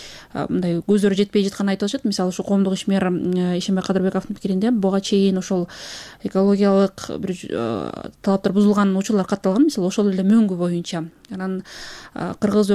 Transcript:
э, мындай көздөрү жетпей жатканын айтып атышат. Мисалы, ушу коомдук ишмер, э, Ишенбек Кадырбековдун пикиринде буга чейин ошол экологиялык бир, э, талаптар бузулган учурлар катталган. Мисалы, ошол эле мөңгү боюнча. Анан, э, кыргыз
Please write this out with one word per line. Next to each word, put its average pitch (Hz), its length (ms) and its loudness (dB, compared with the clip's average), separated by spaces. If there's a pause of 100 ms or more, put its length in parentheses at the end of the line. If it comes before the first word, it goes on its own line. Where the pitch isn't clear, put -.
(320)
э, - 160 -6
мындай 175 320 -2
көздөрү 202 340 2
жетпей 202 300 2
жатканын 196 320 -2
айтып - 80 -4
атышат. 208 220 -4
Мисалы, 185 240 -2
ушу 185 120 -6
коомдук 196 300 2
ишмер, 190 320 0
э, 180 540 0
Ишенбек 185 260 -2
Кадырбековдун 190 520 -2
пикиринде 196 340 -2
буга 196 320 2
чейин 196 340 2
ошол 180 320 -2 (560)
экологиялык 196 960 2
бир, 185 180 -6 (140)
э, 104 400 -4 (320)
талаптар 196 320 2
бузулган 202 420 4
учурлар 196 300 0
катталган. 202 380 2
Мисалы, 202 240 0
ошол 202 200 0
эле 190 140 0
мөңгү 202 340 4
боюнча. 175 480 -4 (260)
Анан, 185 340 -6 (500)
э, - 260 -6
кыргыз 202 340 2